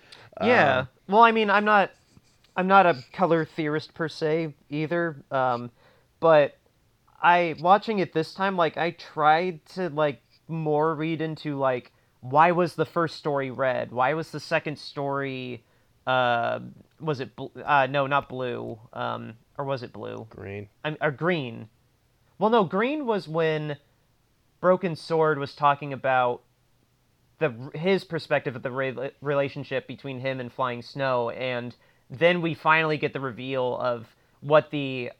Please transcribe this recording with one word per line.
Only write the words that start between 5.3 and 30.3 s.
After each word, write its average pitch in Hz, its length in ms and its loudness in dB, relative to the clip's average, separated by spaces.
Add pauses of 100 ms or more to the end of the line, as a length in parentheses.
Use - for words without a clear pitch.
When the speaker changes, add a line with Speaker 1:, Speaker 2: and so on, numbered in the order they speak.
Speaker 1:
um, 123 400 0 (480)
but 151 380 6 (640)
I, 170 380 4
watching 202 400 4
it - 140 -2
this 160 200 -2
time, 196 240 -2
like, 160 200 2
I 165 140 -2
tried 160 760 0
to, 180 220 -6
like, 147 320 -2 (260)
more 156 460 0
read 156 280 -4
into, 156 360 -6
like, 131 340 -2 (300)
why 147 300 6
was 170 240 0
the 156 100 -2
first 165 300 -2
story 139 360 -4
red? 123 400 -2
Why 123 220 0
was 160 180 -8
the 151 80 -10
second 156 380 -4
story, 135 840 -8 (420)
uh, 120 540 0 (400)
was 151 200 -4
it - 160 -12
bl-, 131 160 -14 (120)
uh, 139 260 2
no, 139 180 0
not 139 220 0
blue, 117 500 -8 (140)
um, 117 400 -8 (240)
or 143 80 -8
was 135 180 -6
it - 100 -14
blue? 110 360 -12
Speaker 2:
Green. 101 380 -12 (160)
Speaker 1:
I'm, 151 180 -6
or 151 100 -2
green. 127 580 -4 (680)
Well, 202 100 2
no, 226 140 4
green 247 420 -2
was 208 220 -2
when 156 500 -2 (840)
Broken 180 360 2
Sword 156 440 0
was 139 160 -8
talking 143 380 2
about 127 480 0 (960)
the, 151 120 0 (240)
his 180 280 0
perspective 147 520 -2
of 113 80 -10
the 131 80 -6
re-, 131 400 -4 (100)
relationship 139 640 -4
between 131 320 -10
him 131 200 -4